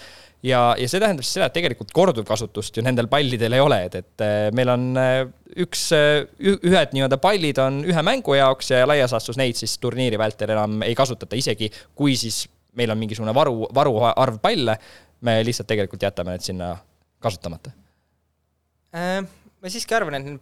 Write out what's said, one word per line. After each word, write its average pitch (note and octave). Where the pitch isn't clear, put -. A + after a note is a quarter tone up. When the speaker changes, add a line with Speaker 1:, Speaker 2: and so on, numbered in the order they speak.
Speaker 1:
Ja, B2
ja B2
see F3
tähendab G3
siis -
seda, F3+
et -
tegelikult D3
korduvkasutust A2+
ju -
nendel A#2+
pallidel A#2+
ei B2+
ole, C#3+
et, F2+
et, -
äh, G#2
meil B2+
on, B2
äh, C3
üks, -
äh, D3
ü-, G3
ühed F3
nii-öelda C3+
pallid F3
on C3+
ühe E3+
mängu G3+
jaoks C3+
ja B2+
laias C3+
laastus A2+
neid B2+
siis -
turniiri A#2+
vältel G#2+
enam G#2+
ei A#2
kasutata, A#2+
isegi A2
kui C#3+
siis A2+
meil A#2
on A2
mingisugune A2
varu, B2
varuarv A#2+
palle, D#3
me A2+
lihtsalt A#2
tegelikult G2+
jätame F#2
need F2+
sinna F2+
kasutamata. F2+
Speaker 2:
Äh, F3+
ma -
siiski -
arvan, F3
et C3+
need C#3